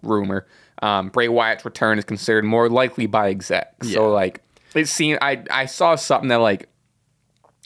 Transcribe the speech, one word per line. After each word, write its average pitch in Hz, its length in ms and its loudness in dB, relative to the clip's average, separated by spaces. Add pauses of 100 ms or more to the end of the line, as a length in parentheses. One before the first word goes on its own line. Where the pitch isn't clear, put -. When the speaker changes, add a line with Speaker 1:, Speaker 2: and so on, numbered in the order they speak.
Speaker 1:
rumor, 98 440 -2 (360)
um, 101 260 -2
Bray 120 200 0
Wyatt's 113 360 0
return 110 340 0
is 101 60 -4
considered 110 400 0
more 117 240 2
likely 123 380 0
by 104 240 0
execs. 95 580 -6
Speaker 2:
Yeah. 101 80 -4
Speaker 1:
So, 110 160 4
like, 95 280 0 (360)
it 156 100 0
seemed, 151 340 -2
I, 139 300 -2
I 131 160 -2
saw 165 300 2
something 135 320 0
that, 120 80 4
like, 107 320 2 (960)